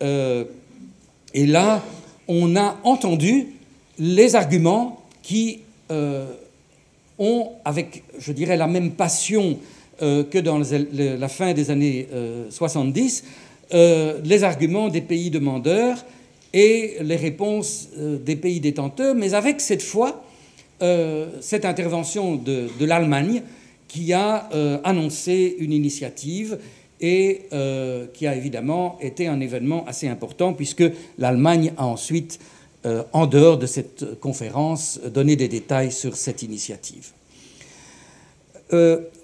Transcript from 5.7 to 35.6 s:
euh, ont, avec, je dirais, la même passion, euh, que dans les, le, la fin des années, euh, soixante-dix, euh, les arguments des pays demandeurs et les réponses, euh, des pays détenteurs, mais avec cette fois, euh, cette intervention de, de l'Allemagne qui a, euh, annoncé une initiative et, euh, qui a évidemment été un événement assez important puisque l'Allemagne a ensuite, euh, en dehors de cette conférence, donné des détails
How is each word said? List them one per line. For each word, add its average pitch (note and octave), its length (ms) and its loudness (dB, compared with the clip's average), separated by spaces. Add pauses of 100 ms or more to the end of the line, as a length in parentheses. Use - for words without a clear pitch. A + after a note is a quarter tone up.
euh, C#3+ 360 -4 (920)
ont, A3+ 320 0 (140)
avec, D3 380 -6 (160)
je D3 140 -8
dirais, F3 240 0
la D#3+ 100 2
même F3 260 0
passion, F#3+ 640 0 (440)
euh, C#3+ 220 2
que C#3+ 140 -2
dans D#3+ 200 2
les, C#3+ 200 0 (140)
le, C#3 240 0
la C3+ 120 -4
fin F3+ 240 -2
des D3 180 0
années, C#3 420 0
euh, A#2 380 -8
soixante-dix, D#3+ 760 -2 (500)
euh, D#3+ 500 6
les F#3+ 200 6
arguments F3 440 2
des E3 140 -2
pays E3+ 280 -2
demandeurs D#3 720 0 (480)
et G#3+ 480 4
les D#3 160 0
réponses, G3+ 720 -4 (100)
euh, D3 200 -4
des C#3 180 -2
pays E3+ 240 -2
détenteurs, D3 540 0
mais G3+ 200 0
avec C#4 260 0
cette - 220 -2
fois, A#3 420 -2 (580)
euh, E3 460 0 (120)
cette - 240 -4
intervention E3+ 720 -2
de, B2 320 -4 (100)
de C#3+ 60 0
l'Allemagne E3 580 2 (460)
qui E3 240 -4
a, G#3+ 420 0
euh, D3 300 -2
annoncé F3+ 760 0
une D#3 140 -4
initiative D3+ 840 -4 (420)
et, F#3+ 420 2 (100)
euh, C3 600 -4
qui - 140 -6
a C#3+ 80 -2
évidemment C#3+ 680 -4
été D3+ 260 -6
un D3 140 -2
événement C3 460 -4
assez C3 220 -8
important D3 460 -2
puisque C#3+ 300 0 (340)
l'Allemagne D#3 580 4
a C3+ 100 -2
ensuite, D#3 520 -6 (460)
euh, A#2 180 -2 (100)
en D#3 140 4
dehors C#3+ 320 6
de B2+ 80 -2
cette A#2 540 -8
conférence, C#3 800 -6 (120)
donné C#3 240 4
des B2+ 120 0
détails C3 440 -4